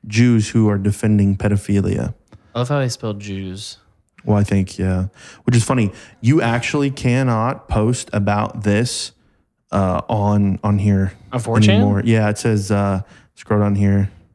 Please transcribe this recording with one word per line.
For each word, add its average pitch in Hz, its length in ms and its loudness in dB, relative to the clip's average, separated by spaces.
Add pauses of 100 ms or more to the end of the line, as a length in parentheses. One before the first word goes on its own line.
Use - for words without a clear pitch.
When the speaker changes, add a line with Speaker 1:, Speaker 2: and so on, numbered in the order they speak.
Speaker 1:
Jews 113 400 2
who 110 220 2
are 101 80 0
defending 101 580 2
pedophilia." 101 760 -2 (400)
Speaker 2:
I 117 40 -6
love 123 120 -4
how 143 100 0
they 131 80 -2
spelled 107 320 -8
Jews. 98 560 -10 (480)
Speaker 1:
Well, 107 140 2
I 104 60 4
think, 98 340 -2
yeah. 95 300 -2 (360)
Which 123 100 2
is 117 80 4
funny. 120 300 0 (300)
You 139 200 4
actually 123 480 0
cannot 123 800 -2
post 113 460 0
about 104 500 -2
this, 104 480 -2 (580)
uh, 92 380 0
on, 101 560 0
on 104 140 2
here 98 340 2 (200)
Speaker 2:
On 127 60 -4
four 113 220 0
chan? 101 160 6
Speaker 1:
anymore. 101 280 2
Yeah, 110 260 2
it 104 80 -4
says, 104 340 -2
uh, 101 300 0 (320)
scroll 104 260 -2
down 101 160 0
here. 98 340 2 (240)